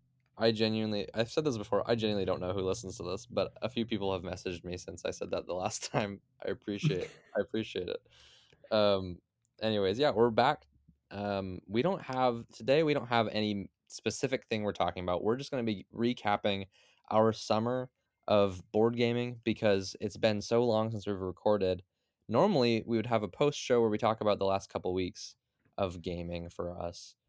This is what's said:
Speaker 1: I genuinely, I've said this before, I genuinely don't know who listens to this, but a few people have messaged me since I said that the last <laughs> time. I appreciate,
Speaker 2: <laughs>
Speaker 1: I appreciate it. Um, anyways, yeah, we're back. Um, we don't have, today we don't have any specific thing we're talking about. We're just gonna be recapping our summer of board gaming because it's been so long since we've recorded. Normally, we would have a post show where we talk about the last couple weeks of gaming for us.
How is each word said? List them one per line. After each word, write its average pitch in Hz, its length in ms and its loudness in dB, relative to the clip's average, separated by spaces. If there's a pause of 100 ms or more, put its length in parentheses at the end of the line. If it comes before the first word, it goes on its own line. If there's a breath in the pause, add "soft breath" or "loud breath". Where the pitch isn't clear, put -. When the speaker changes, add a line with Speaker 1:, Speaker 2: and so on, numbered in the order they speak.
(420)
Speaker 1:
I 113 120 6
genuinely, 110 600 0
I've 113 160 0
said 156 140 0
this 139 140 0
before, 104 280 0
I 120 100 2
genuinely 107 280 0
don't 92 160 0
know 90 140 -2
who 98 80 -2
listens 92 340 -2
to - 80 -10
this, 90 220 -6
but 95 260 -2 (100)
a 110 60 -2
few 117 180 -2
people 98 280 -2
have 92 80 -2
messaged 90 420 -8
me 90 140 -8
since 90 260 -12
I 90 80 -4
said 90 200 -10
that 90 160 -4
the 85 60 -6
last 92 380 -6
<laughs> - 0 -
time. 101 300 -2 (240)
I 101 60 -2
appreciate, 98 580 -4 (120)
Speaker 2:
<laughs> - 160 -10
Speaker 1:
I 104 40 2
appreciate 95 480 -6
it. - 840 -12
Um, 98 440 2 (440)
anyways, 107 380 2
yeah, 143 120 4
we're 117 180 4
back. 120 360 2 (460)
Um, 98 560 -4
we 107 140 0
don't 175 200 -2
have, 127 520 0
today 131 300 2
we 151 100 2
don't 117 160 -2
have 117 240 4
any 104 360 -2 (180)
specific - 580 -4
thing 110 180 -2
we're 101 80 0
talking 90 320 -2
about. 90 220 -2
We're 110 100 2
just 139 160 -8
gonna 127 120 -4
be 107 300 -2
recapping 104 720 0 (440 soft breath)
our 110 220 6
summer 117 560 -2 (360)
of 98 360 4 (100)
board 113 240 4
gaming 120 480 0
because 101 560 0
it's 104 160 -6
been 107 260 2
so 117 220 2
long 110 260 2
since 110 160 -8
we've 101 140 -4
recorded. 92 640 0 (460)
Normally, 120 560 4
we 117 100 0
would 110 120 0
have 113 160 2
a 104 40 -2
post 147 320 0
show 120 220 4
where 113 80 4
we 104 80 2
talk 113 240 0
about 101 180 2
the 98 60 -2
last 95 260 0
couple 92 220 -4
weeks 92 420 -4 (420)
of 92 240 -4
gaming 85 480 -8
for 87 300 -10
us. - 360 -12 (140)